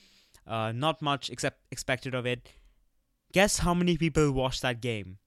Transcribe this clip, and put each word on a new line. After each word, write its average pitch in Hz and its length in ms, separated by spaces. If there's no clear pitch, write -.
Uh, 110 240
not 139 300
much 143 300
except - 300
expected 131 440
of 120 120
it. 123 200
Guess 196 280
how 175 120
many 175 240
people 151 360
watched 131 280
that 120 220
game? 101 340